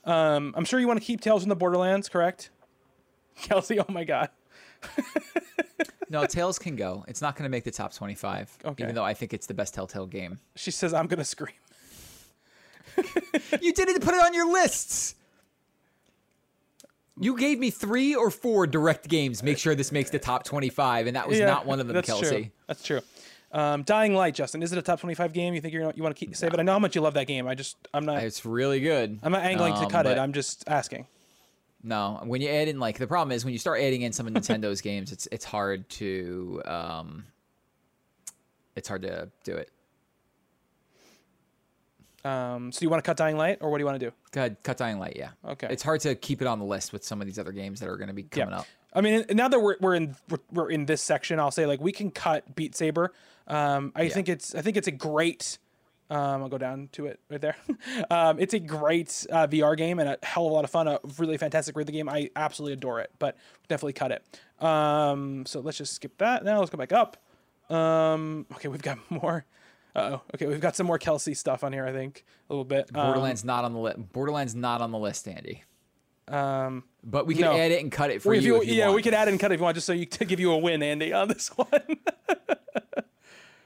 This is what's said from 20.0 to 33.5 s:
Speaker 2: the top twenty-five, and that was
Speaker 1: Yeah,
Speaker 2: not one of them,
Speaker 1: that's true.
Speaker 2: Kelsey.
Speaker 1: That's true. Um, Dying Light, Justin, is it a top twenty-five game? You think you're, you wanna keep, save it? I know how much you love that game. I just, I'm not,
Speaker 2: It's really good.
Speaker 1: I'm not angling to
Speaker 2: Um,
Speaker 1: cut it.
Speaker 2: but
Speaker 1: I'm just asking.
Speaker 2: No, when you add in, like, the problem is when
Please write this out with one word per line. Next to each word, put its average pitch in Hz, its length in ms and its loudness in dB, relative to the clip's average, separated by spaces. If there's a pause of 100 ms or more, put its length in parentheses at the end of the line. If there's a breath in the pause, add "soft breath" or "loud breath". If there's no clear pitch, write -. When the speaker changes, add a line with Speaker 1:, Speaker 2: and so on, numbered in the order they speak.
Speaker 2:
the 147 80 0
top 127 280 0
twenty-five, 127 640 0
and 123 100 -2
that 123 100 -2
was 214 120 4
Speaker 1:
Yeah, 202 80 6
Speaker 2:
not 143 180 4
one 135 160 0
of 120 60 -2
them, 120 80 -2
Speaker 1:
that's - 120 2
true. 202 140 0
Speaker 2:
Kelsey. 123 300 0 (160)
Speaker 1:
That's - 160 -8
true. 139 180 -2 (500 loud breath)
Um, 147 320 0
Dying 208 320 4
Light, 180 180 4
Justin, 156 300 -4
is 165 80 -4
it 180 80 -2
a - 20 -2
top 175 200 0
twenty-five 170 320 -2
game? 175 220 -2
You 160 40 -2
think 156 140 -6
you're, 160 200 -2
you 160 100 -6
wanna 151 120 -2
keep, 196 220 -10
save 170 160 0
it? 170 80 2
I - 20 2
know 185 80 4
how 196 80 4
much 196 160 2
you 170 60 4
love 151 140 2
that 135 120 0
game. 131 220 -4
I 131 40 -2
just, - 220 -8 (180)
I'm 147 120 0
not, 143 180 0
Speaker 2:
It's 110 220 -6
really 131 340 2
good. 127 440 2
Speaker 1:
I'm 160 100 2
not 190 100 2
angling 180 300 2
to - 80 0
Speaker 2:
Um, 101 80 0
Speaker 1:
cut 160 160 4
it. 131 60 4
Speaker 2:
but - 80 4
Speaker 1:
I'm 135 120 0
just - 380 -6
asking. 135 360 -2 (800 soft breath)
Speaker 2:
No, 107 420 -2
when 123 160 -2
you 147 80 -2
add 151 180 2
in, 143 120 -4
like, 113 180 -2
the 123 80 -2
problem 151 280 0
is 117 120 -2
when 127 80 -2